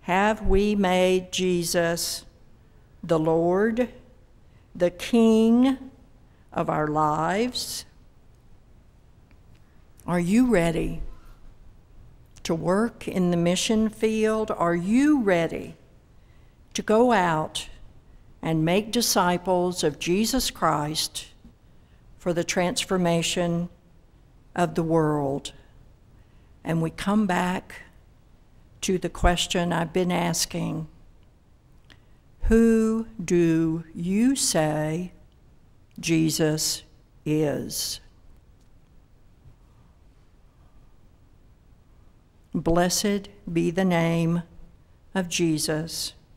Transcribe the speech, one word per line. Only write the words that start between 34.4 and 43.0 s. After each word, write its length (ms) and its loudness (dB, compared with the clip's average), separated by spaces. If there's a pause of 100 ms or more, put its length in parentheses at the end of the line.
Jesus 840 0 (420)
is? 760 -4 (4000)
Blessed 720 0 (240)